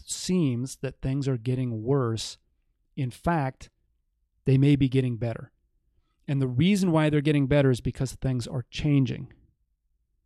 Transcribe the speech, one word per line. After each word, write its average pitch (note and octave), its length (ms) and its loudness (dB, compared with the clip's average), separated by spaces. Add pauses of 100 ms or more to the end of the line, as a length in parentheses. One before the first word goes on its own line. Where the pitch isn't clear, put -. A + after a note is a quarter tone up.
seems C3+ 720 -2
that - 260 -12
things C3+ 260 -2
are C3+ 80 0
getting A#2+ 460 -4
worse, A#2 560 -2 (580)
in C3 140 -4
fact, D3 580 -4 (800)
they C3+ 100 6
may C#3+ 180 6
be C3+ 140 2
getting B2 280 0
better. A#2 360 -8 (760)
And C#3 140 0
the C3 80 0
reason F3+ 420 2
why D#3 200 4
they're D3 100 2
getting C#3+ 260 2
better C3+ 240 4
is B2 120 0
because C3 300 -4
things B2+ 340 -4
are B2+ 240 -8
changing. C#3 600 -2 (920)